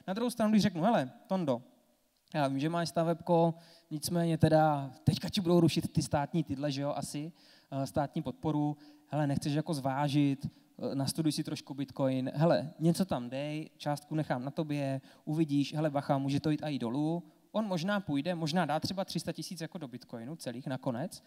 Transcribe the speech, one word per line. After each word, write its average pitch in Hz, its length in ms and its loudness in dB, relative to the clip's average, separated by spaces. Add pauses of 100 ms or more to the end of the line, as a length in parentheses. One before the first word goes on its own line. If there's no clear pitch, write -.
Na 190 80 -4
druhou 233 160 -2
stranu, 214 220 0
když 214 100 6
řeknu, 175 200 0
hele, 175 280 2 (160)
Tondo, 156 360 0 (720)
já 147 140 2
vím, 135 100 0
že 147 100 0
máš 170 200 0
stavebko, 165 680 2 (360)
nicméně 165 480 0
teda 156 520 4 (140)
teďka 175 240 0
ti 208 120 -2
budou 175 200 6
rušit 165 320 4
ty 160 100 2
státní 147 420 0
tyhle, 143 280 -2
že 139 100 -4
jo, 143 140 -2
asi, 151 360 -8 (380)
eh, 135 160 -2
státní 147 360 -2
podporu. 147 540 -2 (320)
Hele, 147 180 0
nechceš 139 260 0
jako 156 220 -2
zvážit, 139 720 0
eh, - 480 -8
nastuduj 139 380 0
si 156 120 -4
trošku - 300 -8
Bitcoin, 131 600 -2
hele, 147 440 4
něco 165 260 4
tam 123 260 -2
dej, 151 460 -6
částku 147 380 -4
nechám 147 300 0
na 139 60 -6
tobě, 143 500 -2 (240)
uvidíš, 147 500 2
hele, 156 160 2
bacha, 139 280 2
může 139 220 0
to 156 100 0
jít 147 140 0
i 151 140 -4
dolů. 147 440 -2 (300)
On 214 140 -2
možná 190 340 0
půjde, 151 340 -2
možná 165 320 0
dá 147 140 0
třeba 190 240 -4
tři - 160 -4
sta 170 120 -4
tisíc 160 280 -10
jako 160 180 -10
do 147 100 -10
Bitcoinu 123 480 -12
celých 123 300 -10
nakonec, 131 600 -4